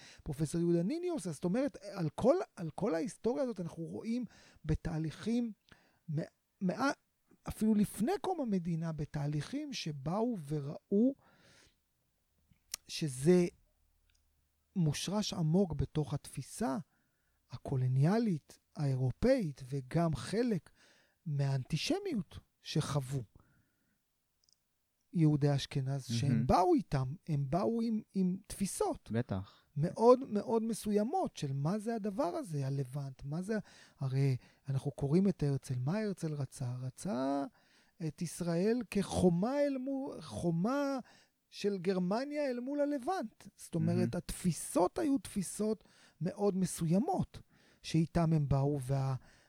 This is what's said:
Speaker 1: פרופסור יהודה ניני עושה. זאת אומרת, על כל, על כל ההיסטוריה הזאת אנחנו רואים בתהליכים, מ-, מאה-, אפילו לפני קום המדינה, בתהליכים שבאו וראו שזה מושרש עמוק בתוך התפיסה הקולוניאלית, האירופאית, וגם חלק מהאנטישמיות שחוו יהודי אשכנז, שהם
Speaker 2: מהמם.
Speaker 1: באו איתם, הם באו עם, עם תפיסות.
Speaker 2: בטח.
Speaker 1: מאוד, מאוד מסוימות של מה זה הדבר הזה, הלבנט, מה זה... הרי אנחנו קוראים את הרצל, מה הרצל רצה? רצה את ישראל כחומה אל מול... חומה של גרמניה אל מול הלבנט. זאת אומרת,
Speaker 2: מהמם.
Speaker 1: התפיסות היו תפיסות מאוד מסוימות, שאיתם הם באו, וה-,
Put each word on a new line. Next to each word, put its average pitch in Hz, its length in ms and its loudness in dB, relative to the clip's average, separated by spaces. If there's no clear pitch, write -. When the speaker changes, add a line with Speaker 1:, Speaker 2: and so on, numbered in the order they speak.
Speaker 1:
פרופסור 151 380 -2
יהודה 170 220 4
ניני 330 260 -2
עושה. 233 220 -4
זאת 147 140 -6
אומרת, 247 360 0
על 165 340 -4
כל, 262 200 4
על 165 200 -8
כל 208 200 -2
ההיסטוריה 247 480 -2
הזאת 240 160 -4
אנחנו 170 240 -8
רואים 220 420 -4
בתהליכים, 165 880 -2
מ-, 151 100 -2
מאה-, 196 300 2
אפילו 214 280 2
לפני 208 360 2
קום 359 200 -2
המדינה, 170 500 -2
בתהליכים 151 840 -4
שבאו 175 640 -2
וראו 156 680 2
שזה 160 600 4
מושרש 180 580 0
עמוק 165 400 2
בתוך 143 400 -2
התפיסה 226 640 -4
הקולוניאלית, 143 1080 0
האירופאית, 147 960 0
וגם 143 460 0
חלק 220 540 -2
מהאנטישמיות 156 1120 -2
שחוו 139 600 -2
יהודי 151 420 4
אשכנז, 135 500 -4
שהם 120 260 0
Speaker 2:
מהמם. 113 160 4
Speaker 1:
באו 359 260 6
איתם, 139 400 0
הם 143 220 0
באו 226 320 0
עם, 226 200 -2
עם 185 240 2
תפיסות. - 640 -4
Speaker 2:
בטח. 104 520 -4
Speaker 1:
מאוד, 226 420 6
מאוד 220 340 0
מסוימות 226 760 0
של 135 160 -2
מה 151 260 0
זה 226 160 -4
הדבר 214 280 -2
הזה, 226 440 -4
הלבנט, 139 560 -4
מה 147 180 -4
זה... 214 160 -2
הרי 135 380 2
אנחנו 135 220 -2
קוראים 165 360 2
את 175 160 0
הרצל, 139 360 -2
מה 143 200 0
הרצל 185 340 -4
רצה? 131 480 -6
רצה 262 640 -2
את 151 140 -8
ישראל 175 600 0
כחומה 185 680 2
אל 285 180 2
מול... 269 440 -6
חומה 233 800 0
של 202 260 -2
גרמניה 202 720 0
אל 247 100 -4
מול 277 220 -2
הלבנט. 285 640 -2
זאת - 200 -10
אומרת, - 200 2
Speaker 2:
מהמם. 117 180 4
Speaker 1:
התפיסות - 840 -2
היו 285 180 2
תפיסות 208 680 -4
מאוד 190 360 0
מסוימות, 214 840 0
שאיתם 160 500 2
הם 147 140 2
באו, 139 340 2
וה-, 135 340 0